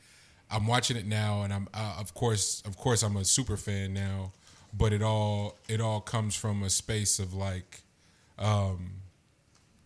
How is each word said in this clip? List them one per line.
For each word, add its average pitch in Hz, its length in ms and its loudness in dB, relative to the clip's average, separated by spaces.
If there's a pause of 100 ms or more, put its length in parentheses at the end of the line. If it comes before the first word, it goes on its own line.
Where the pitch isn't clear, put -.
(500)
"I'm 107 180 0
watching 120 280 4
it 101 100 -4
now," 104 360 0
and 101 120 -2
I'm, 98 200 -2
uh, 104 260 -6
of 104 140 -10
course, 110 520 0
of 101 120 -10
course, 117 260 2
I'm 101 140 0
a 95 80 0
super 107 320 2
fan 98 360 -4
now, 98 380 -4 (420)
but 107 200 4
it 104 80 2
all, 104 560 0 (100)
it 110 140 0
all 113 180 2
comes 110 340 -2
from 101 300 0
a 95 60 0
space 104 500 2
of, 92 140 -4
like, 95 480 -6 (580)
um, 98 520 2 (960)